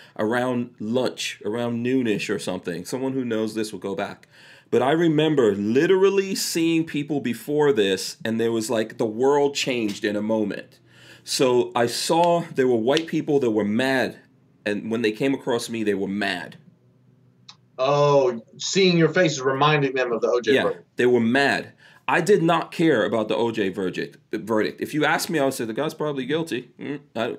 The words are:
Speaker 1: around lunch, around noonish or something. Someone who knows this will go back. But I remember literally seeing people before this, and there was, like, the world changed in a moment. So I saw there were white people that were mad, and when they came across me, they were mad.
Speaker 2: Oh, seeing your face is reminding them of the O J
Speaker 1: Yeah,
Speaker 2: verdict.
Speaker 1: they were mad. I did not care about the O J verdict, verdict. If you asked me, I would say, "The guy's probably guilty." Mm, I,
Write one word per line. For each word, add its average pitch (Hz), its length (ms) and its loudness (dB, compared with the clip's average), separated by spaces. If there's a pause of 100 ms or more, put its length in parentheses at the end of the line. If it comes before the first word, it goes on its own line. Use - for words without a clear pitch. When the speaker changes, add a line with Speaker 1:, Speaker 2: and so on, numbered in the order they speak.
(180)
Speaker 1:
around 120 640 -2
lunch, 113 640 -4
around 117 400 -4
noonish 120 460 0
or 101 80 -2
something. 90 480 -6
Someone 131 280 -6
who 131 120 -4
knows 110 300 -2
this 107 160 -4
will 95 80 -12
go 98 160 -8
back. - 320 -8 (420)
But 120 140 2
I 131 80 2
remember 151 640 4
literally 185 800 2
seeing 165 500 0
people 147 360 -4
before 143 520 0
this, 98 500 0
and 113 160 -2
there 117 120 0
was, 113 180 -2
like, 110 300 -2
the 127 60 0
world 139 500 2
changed 110 500 -2
in 104 100 0
a 104 60 -2
moment. 107 560 -2 (460)
So 123 520 2
I 120 120 2
saw 170 540 2 (120)
there 131 140 2
were 123 80 2
white 135 320 0
people 151 320 0
that 127 120 0
were 107 140 0
mad, 117 520 -2 (500)
and 104 240 -6
when 113 100 -4
they 107 100 0
came 135 220 -2
across 127 360 -4
me, 113 140 -6
they 104 120 0
were 95 120 -4
mad. 95 500 -6 (1200)
Speaker 2:
Oh, 139 640 2 (160)
seeing 180 400 2
your 160 120 4
face 160 240 2
is 139 80 -8
reminding 139 540 2
them 127 160 -2
of 113 100 -4
the 117 60 0
O 120 140 2
J 110 120 2
Speaker 1:
Yeah, 120 100 4
Speaker 2:
verdict. 95 200 -4 (140)
Speaker 1:
they 123 80 2
were 123 160 6
mad. 117 500 0 (360)
I 156 140 2
did 165 220 4
not 165 280 0
care 143 340 2
about 107 240 0
the - 60 0
O 117 160 0
J 104 180 -2
verdict, 87 480 -6 (160)
verdict. 107 480 -2
If - 120 -6
you 147 120 0
asked 165 240 0
me, 160 100 0
I 135 60 2
would 131 80 0
say, 131 120 -6
"The 110 80 -6
guy's 139 200 -4
probably 139 320 -6
guilty." 143 540 -4
Mm, 139 200 -10 (160)
I, 113 240 -4